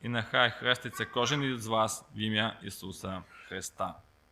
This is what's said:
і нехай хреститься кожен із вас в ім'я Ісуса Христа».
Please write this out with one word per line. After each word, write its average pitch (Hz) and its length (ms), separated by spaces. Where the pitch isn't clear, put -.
і 120 80
нехай 120 420
хреститься 123 540
кожен 127 380
із 123 240
вас 110 380
в - 20
ім'я 107 460
Ісуса 92 600
Христа». 92 540